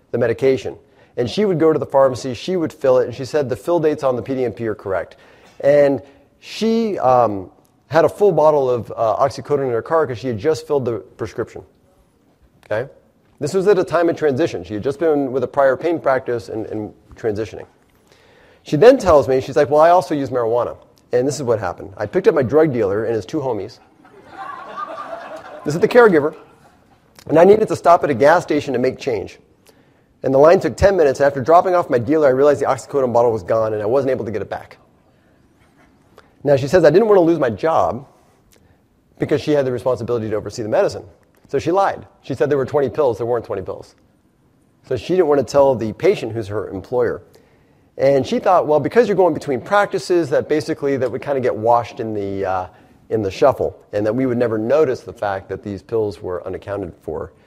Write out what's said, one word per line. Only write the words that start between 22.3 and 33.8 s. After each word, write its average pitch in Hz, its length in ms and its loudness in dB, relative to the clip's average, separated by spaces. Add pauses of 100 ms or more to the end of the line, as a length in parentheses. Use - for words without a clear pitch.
my 151 80 2
drug 147 300 2
dealer 107 320 -2
and 113 100 -2
his 107 120 -4
two 160 140 -6
homies." 117 380 -8 (1900)
This 147 80 -4
is 175 60 -4
the 220 80 2
caregiver. 170 460 4 (920)
"And 147 120 2
I 170 60 8
needed 214 240 6
to 165 80 -4
stop - 280 4
at 165 40 -2
a 143 60 0
gas 147 280 4
station 143 300 -2
to 120 60 -2
make 131 200 -2
change. 98 400 -6 (840)
And 131 140 -2
the 135 40 4
line 165 200 8
took 156 180 -4
ten 196 200 4
minutes. 143 240 2
After 139 200 0
dropping 175 360 4
off 175 120 0
my 131 100 0
dealer, 147 280 2
I 127 60 6
realized 135 280 2
the 120 60 -2
oxycodone 131 460 -2
bottle 120 180 4
was 110 140 -4
gone 110 280 0
and 107 80 -4